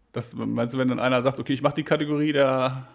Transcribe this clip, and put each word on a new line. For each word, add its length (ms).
Das, 200
meinst 400
du, 40
wenn 100
dann 140
einer 200
sagt, 180
„Okay, 120
ich 100
mach 120
die 100
Kategorie“, 480
der 640